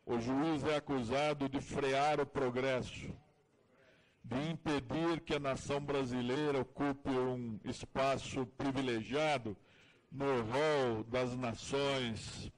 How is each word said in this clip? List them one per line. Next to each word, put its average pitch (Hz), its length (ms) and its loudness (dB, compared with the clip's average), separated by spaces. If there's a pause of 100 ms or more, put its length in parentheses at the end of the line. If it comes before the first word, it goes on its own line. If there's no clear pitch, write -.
O 120 140 0
juiz 135 440 0
é 151 120 2
acusado 139 760 0
de 139 100 -2
frear 139 600 2
o 143 60 2
progresso, 127 880 -2 (1080)
de 135 280 -2
impedir 151 680 0
que - 120 -4
a 147 60 2
nação 143 440 -2
brasileira 135 800 2
ocupe 139 480 -2
um 127 560 0
espaço 131 800 0 (120)
privilegiado 127 1000 0 (540)
no 135 320 2
rol 127 600 2
das 123 320 0
nações 127 1200 -2